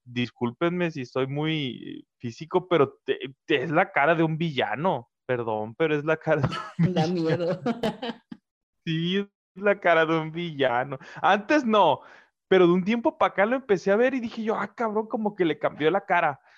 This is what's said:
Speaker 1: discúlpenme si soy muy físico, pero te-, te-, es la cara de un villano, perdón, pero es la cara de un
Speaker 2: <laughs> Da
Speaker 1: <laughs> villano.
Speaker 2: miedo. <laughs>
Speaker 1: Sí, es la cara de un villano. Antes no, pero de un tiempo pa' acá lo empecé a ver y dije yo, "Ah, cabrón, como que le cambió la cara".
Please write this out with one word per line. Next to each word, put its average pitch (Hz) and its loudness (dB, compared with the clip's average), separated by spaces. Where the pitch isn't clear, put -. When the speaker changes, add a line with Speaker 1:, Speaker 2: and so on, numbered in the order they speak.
Speaker 1:
discúlpenme 123 -2
si 139 -8
soy 135 -2
muy 147 -6
físico, 160 -4
pero 147 2
te-, - -2
te-, 135 0
es 165 -6
la 190 2
cara 151 4
de 165 2
un 160 0
villano, 135 -2
perdón, 113 -4
pero 156 0
es 147 -4
la 156 0
cara 156 0
de 135 0
un 180 0
Speaker 2:
<laughs> - -4
Da 165 2
Speaker 1:
<laughs> - -2
villano. 175 -2
Speaker 2:
miedo. 175 -4
<laughs> 233 -6
Speaker 1:
Sí, 165 -2
es 202 -4
la 202 2
cara 165 4
de 165 0
un 160 -4
villano. 139 -2
Antes 208 2
no, 202 4
pero 185 8
de 170 6
un 185 2
tiempo 233 -2
pa' 202 4
acá 185 0
lo 233 0
empecé 196 0
a 196 4
ver 254 2
y 262 -4
dije 226 -8
yo, 214 -2
"Ah, 202 -8
cabrón, 220 -4
como 220 -4
que 185 0
le 151 0
cambió 139 0
la 196 0
cara". 165 0